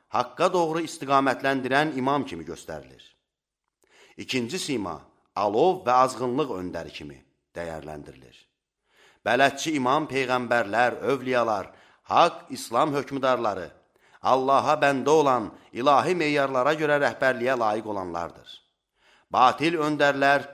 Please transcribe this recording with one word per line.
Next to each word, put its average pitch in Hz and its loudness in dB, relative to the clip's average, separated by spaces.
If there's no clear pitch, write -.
haqqa 135 0
doğru 165 0
istiqamətləndirən 135 0
imam 135 0
kimi 82 -12
göstərilir. 71 -14
İkinci 127 -6
sima 98 -6
alov 113 2
və 127 4
azğınlıq 123 -2
öndəri 82 -8
kimi 71 -16
dəyərləndirilir. 73 -14
Bələdçi 135 2
imam 139 0
peyğəmbərlər, 120 0
övliyalar, 120 -2
haqq 147 2
İslam 139 -2
hökmdarları, 120 -2
Allaha 131 2
bəndə 139 2
olan, 131 4
ilahi 139 4
meyarlara 143 0
görə 147 0
rəhbərliyə 127 0
layiq 107 -2
olanlardır. 85 -8
Batil 131 4
öndərlər, 143 2